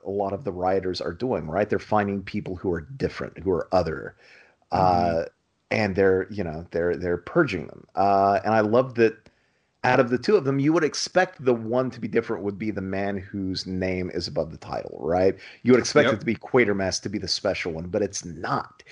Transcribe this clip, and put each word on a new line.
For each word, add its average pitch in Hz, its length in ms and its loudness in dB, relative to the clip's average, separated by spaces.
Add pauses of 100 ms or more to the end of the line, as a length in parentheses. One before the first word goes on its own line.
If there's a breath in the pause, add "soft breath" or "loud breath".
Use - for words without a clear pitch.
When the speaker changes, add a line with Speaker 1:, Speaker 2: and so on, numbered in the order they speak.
Speaker 1:
a 95 40 -6
lot 98 220 -2
of 98 120 -6
the 98 80 -4
rioters 92 500 -2
are 87 100 -4
doing, 87 360 -2
right? 98 200 0
They're 101 100 0
finding 101 440 0
people 95 340 -8
who 92 160 -2
are 80 100 -2
different, - 580 -8
who 92 100 -2
are 82 220 0
other, 80 440 -2 (560 soft breath)
Speaker 2:
Mm-hmm. 87 480 2
Speaker 1:
uh, - 20 -2 (480)
and 107 260 0
they're, 95 340 4
you 104 140 -6
know, 82 260 -8
they're, 85 260 0
they're 87 220 -2
purging 101 480 -2
them. - 280 -20
Uh, 98 500 4
and 107 100 2
I 110 60 4
love 120 340 2
that 113 220 4 (680)
out 127 160 4
of 120 100 4
the 123 80 2
two 208 180 2
of 165 80 4
them, 139 140 0
you 143 140 2
would 165 100 2
expect 180 600 -2
the 123 100 6
one 120 380 -2
to 113 80 -12
be 104 80 -6
different 113 340 -2
would 101 160 -4
be 107 140 -4
the 95 80 -4
man 98 360 -4
whose 95 520 -6
name 92 440 -2
is 85 140 -4
above 78 240 -4
the 78 60 -14
title, 53 440 -10
right? 90 360 2 (260 loud breath)
You 117 100 4
would 123 60 8
expect 127 280 4
Speaker 2:
Yep. 110 80 2
Speaker 1:
it 101 60 -6
to 156 60 -8
be 113 80 0
Quatermass 101 680 0
to - 60 -6
be 101 100 -6
the 95 100 -8
special 90 440 -2
one, 82 140 -8
but 104 160 -2
it's - 220 -6
not. 92 680 -6